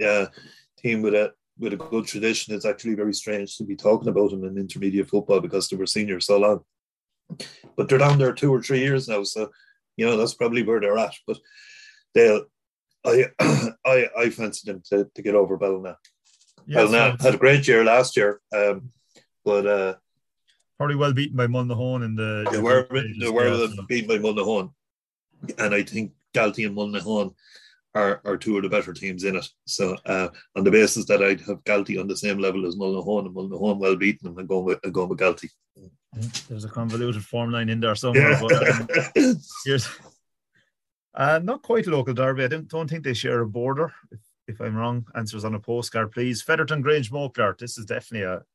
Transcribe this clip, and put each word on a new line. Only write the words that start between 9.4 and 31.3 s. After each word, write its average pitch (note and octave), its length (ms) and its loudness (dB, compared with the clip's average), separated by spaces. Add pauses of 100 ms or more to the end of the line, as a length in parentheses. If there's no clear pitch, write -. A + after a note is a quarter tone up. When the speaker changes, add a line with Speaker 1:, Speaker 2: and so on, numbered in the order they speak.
Speaker 1:
you A2+ 100 0
know, A#2 100 2
that's A#2 180 0
probably A#2 280 0
where A2 180 2
they're G2+ 180 2
at. A2 160 -2 (120)
But G#2+ 120 -6 (760)
they'll, A2+ 300 8 (600)
I, B2+ 280 4
<clears throat> A#2 400 2 (120)
I, B2+ 220 4 (120)
I A#2+ 120 2
fancy G#2+ 400 -8
them F2+ 200 -12
to, G2+ 240 2
to G2+ 80 -14
get G2+ 120 0
over F#2+ 220 4
Ballina. F#2 400 -4 (680)
Speaker 2:
Yeah, B2+ 180 4
Speaker 1:
Ballina A2+ 340 4
Speaker 2:
so - 60 -2
Speaker 1:
had B2+ 100 6
a - 40 -2
great C#3 280 6
year A2+ 180 6
last B2 320 4
year, G#2 240 2 (140)
um, G#2 360 0 (540)
but, G2+ 220 2
uh, G2 280 0 (840)
Speaker 2:
probably C#3+ 180 -2
well C#3+ 160 2
beaten C3+ 240 -2
by B2 100 2
Mullinahone B2 580 -2
in A2 100 -4
the G#2+ 360 -4
Speaker 1:
they A2 60 -2
Speaker 2:
the G#2+ 60 0
Speaker 1:
were B2+ 220 4
Speaker 2:
group - 80 -10
Speaker 1:
be-, C3 80 -2
Speaker 2:
stages, A2 200 -8
Speaker 1:
they A#2+ 100 -2
were A#2+ 140 2
Speaker 2:
yeah, B2 60 2
Speaker 1:
well A#2 180 0
Speaker 2:
so. G#2 180 -10
Speaker 1:
beaten A#2 220 -4
by A2+ 100 0
Mullinahone, G#2 540 -2 (840)
and G#2 160 0
I G2+ 80 2
think G#2 300 -8 (220)
Galtee A2 320 0
and G2+ 100 -6
Mullinahone G#2 580 -4 (600)
are, G2+ 300 0
are G2 120 -2
two G#2+ 200 -2
of G2 60 0
the F#2+ 60 -4
better F#2+ 240 -2
teams F#2 320 -10
in G2 120 -2
it. F2 120 -8 (180)
So, F#2 300 -2 (100)
uh, F#2 220 -2 (280)
on F#2+ 80 0
the G2 60 6
basis G#2+ 360 4
that G2+ 160 4
I'd G2 180 2